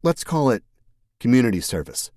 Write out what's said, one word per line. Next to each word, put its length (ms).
Let's 220
call 260
it 140
community 400
service. 560